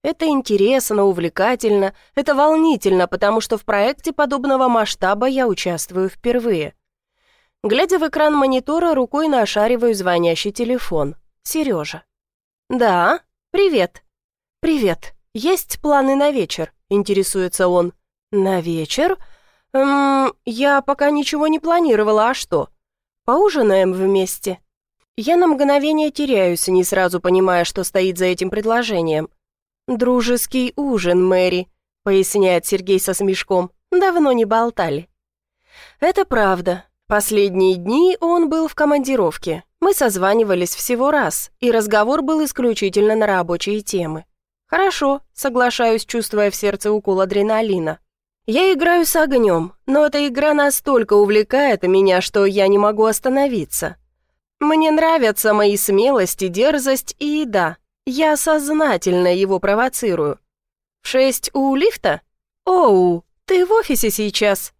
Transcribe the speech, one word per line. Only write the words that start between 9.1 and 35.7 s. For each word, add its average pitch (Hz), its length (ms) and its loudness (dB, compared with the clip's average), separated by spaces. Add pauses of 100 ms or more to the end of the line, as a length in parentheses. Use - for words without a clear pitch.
нашариваю 233 680 0
звонящий 175 560 -2
телефон. 202 640 -4 (260)
Сережа. 214 600 -4 (680)
«Да? 220 520 2 (280)
Привет». 330 540 0 (560)
«Привет! 262 560 -2 (180)
Есть 320 480 -4
планы 269 340 2
на 285 140 2
вечер?» — 185 440 -4 (160)
интересуется 196 800 0
он. 175 240 2 (380)
«На 190 300 0
вечер? 170 560 -2 (560)
Эм, 277 600 0 (120)
я 277 360 0
пока 285 300 0
ничего 294 360 -2
не 311 120 0
планировала, 233 680 2
а 262 40 -2
что? - 360 -4 (560)
Поужинаем 233 680 2
вместе?» 190 680 -2 (560)
Я 247 200 0
на 349 120 4
мгновение 294 640 0
теряюсь, 196 560 0
не 185 160 2
сразу 185 360 -2
понимая, 180 440 2
что 185 200 -6
стоит 185 340 -2
за 185 80 -2
этим 180 240 -2
предложением. 208 800 -2 (580)
«Дружеский 247 880 -2
ужин, 185 500 0
Мэри», — 185 420 0 (360)
поясняет 190 600 2
Сергей 190 340 0
со 185 140 -4
смешком. 190 580 -2 (200)
«Давно 349 400 2
не 233 140 2
болтали». 202 640 -2 (880)